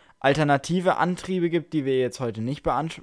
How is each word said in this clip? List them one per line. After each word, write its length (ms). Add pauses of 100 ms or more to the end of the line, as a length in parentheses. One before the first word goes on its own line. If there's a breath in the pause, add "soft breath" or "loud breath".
(180 soft breath)
alternative 800
Antriebe 520
gibt, 260
die 100
wir 160
jetzt 180
heute 220
nicht 240
beansch-, 380